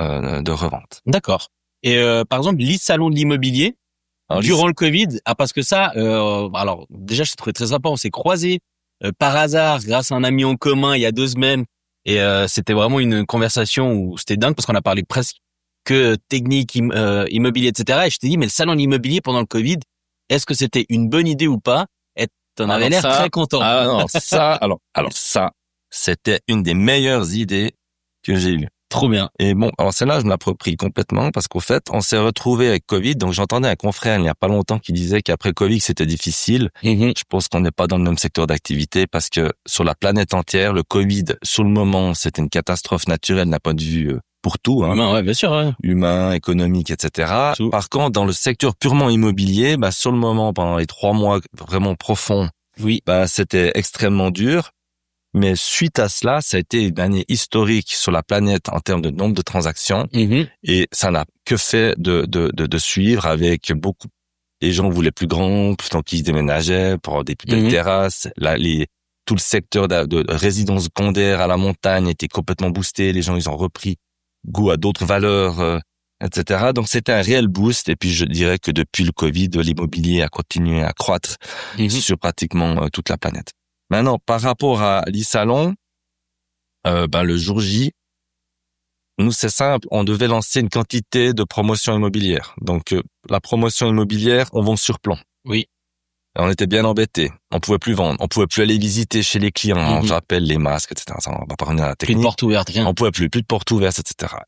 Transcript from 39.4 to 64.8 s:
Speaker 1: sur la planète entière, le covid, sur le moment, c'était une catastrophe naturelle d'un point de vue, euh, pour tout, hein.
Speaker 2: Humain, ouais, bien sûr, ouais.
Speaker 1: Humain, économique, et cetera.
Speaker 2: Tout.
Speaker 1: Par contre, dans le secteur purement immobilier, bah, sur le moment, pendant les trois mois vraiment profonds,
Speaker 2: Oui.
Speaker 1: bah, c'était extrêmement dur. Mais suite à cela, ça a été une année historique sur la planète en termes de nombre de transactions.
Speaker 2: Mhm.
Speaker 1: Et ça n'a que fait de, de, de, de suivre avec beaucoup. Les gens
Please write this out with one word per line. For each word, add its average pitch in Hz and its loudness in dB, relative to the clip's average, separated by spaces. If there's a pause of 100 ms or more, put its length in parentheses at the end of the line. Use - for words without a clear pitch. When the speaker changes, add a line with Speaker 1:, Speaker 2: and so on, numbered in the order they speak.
Speaker 1:
sur - 0
la 80 0
planète 101 0
entière, 95 0
le 90 0
covid, 101 0 (200)
sur - 0
le 104 4
moment, 95 2
c'était 80 -2
une 76 -2
catastrophe 87 -2
naturelle 90 0
d'un 80 0
point 80 -2
de 78 -2
vue, 80 -2
euh, 65 -4 (240)
pour - -2
tout, 127 0
hein. 85 2
Speaker 2:
Humain, 107 2
ouais, 110 2
bien 98 0
sûr, 165 0
ouais. 151 0 (140)
Speaker 1:
Humain, 90 2
économique, 90 0
et 80 -4
cetera. 101 0
Speaker 2:
Tout. 113 -2
Speaker 1:
Par 104 -2
contre, 139 0
dans 101 0
le 98 0
secteur 123 0
purement 143 2
immobilier, 110 2
bah, 104 0
sur - -2
le 123 2
moment, 110 0
pendant 87 -2
les 85 0
trois 101 -2
mois 104 2 (160)
vraiment 95 -2
profonds, 98 -2 (300)
Speaker 2:
Oui. 107 0
Speaker 1:
bah, 90 2
c'était 90 2
extrêmement 98 0
dur. 123 -2 (600)
Mais 98 2
suite - -2
à 107 2
cela, 131 0
ça - -4
a 92 2
été 113 0
une 85 -4
année 92 0
historique 110 0
sur - -2
la 82 0
planète 101 0
en 87 -4
termes 90 -2
de 80 -2
nombre 95 -2
de 90 -2
transactions. 92 -2
Speaker 2:
Mhm. 120 0 (160)
Speaker 1:
Et 90 2
ça 95 0
n'a 78 0 (200)
que 117 0
fait 113 2
de, 85 0
de, 85 0
de, 80 -2
de 76 -2
suivre 101 0
avec 82 0
beaucoup. 85 -4 (520)
Les 87 0
gens 95 2